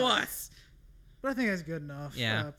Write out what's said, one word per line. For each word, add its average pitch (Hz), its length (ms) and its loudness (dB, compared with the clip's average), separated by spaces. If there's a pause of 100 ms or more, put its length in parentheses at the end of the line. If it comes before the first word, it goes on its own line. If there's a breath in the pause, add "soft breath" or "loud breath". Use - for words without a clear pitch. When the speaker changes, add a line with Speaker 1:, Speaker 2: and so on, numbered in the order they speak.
Speaker 1:
us? - 460 0 (680 soft breath)
Speaker 2:
But 269 100 0
I - 20 -2
think 233 160 2
that's 185 140 0
good 156 180 -6
enough, 143 340 -8
Speaker 1:
Yeah. 113 320 2
Speaker 2:
uh, 147 120 -6